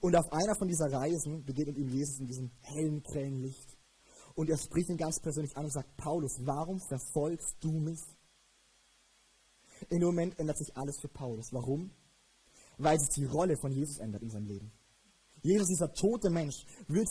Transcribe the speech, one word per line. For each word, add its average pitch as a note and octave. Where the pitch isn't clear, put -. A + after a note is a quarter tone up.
Und F3
auf E3
einer F#3+
von G3
dieser D#3+
Reisen C#3+
begegnet C#3
ihm C#3
Jesus C3+
in C3+
diesem B2+
hellen, D3+
grellen C#3
Licht. C3
Und D#3
er D#3
spricht -
ihn F3
ganz D#3+
persönlich D3+
an D3
und D3+
sagt, C#3
"Paulus, D3+
warum D#3
verfolgst D3+
du D#3+
mich?" D#3+
In F3
dem F3
Moment F3
ändert D#3
sich -
alles C#3
für -
Paulus. A#2
Warum? C3+
Weil D3+
sich C#3+
die C#3+
Rolle D3+
von C#3
Jesus C#3
ändert G#2+
in A2+
seinem G#2+
Leben. G#2
Jesus, G3
dieser E3+
tote G#3
Mensch, E3
wird E3+